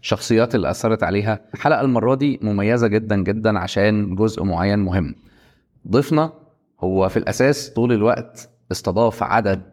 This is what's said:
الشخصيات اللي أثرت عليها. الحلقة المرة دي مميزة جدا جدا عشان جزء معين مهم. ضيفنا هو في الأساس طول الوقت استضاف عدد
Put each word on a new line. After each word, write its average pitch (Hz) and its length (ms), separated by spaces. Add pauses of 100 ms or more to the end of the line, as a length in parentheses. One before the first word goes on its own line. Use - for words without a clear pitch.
الشخصيات 113 540
اللي 87 140
أثرت 110 340
عليها. 101 360 (140)
الحلقة 147 280
المرة 127 340
دي 135 260
مميزة 110 460
جدا 107 280
جدا 104 440
عشان 98 560
جزء 104 280
معين 95 360
مهم. 92 360 (720)
ضيفنا 151 460 (460)
هو 95 300
في 104 80
الأساس 131 520
طول 120 220
الوقت 117 580 (220)
استضاف 107 520
عدد 101 380 (120)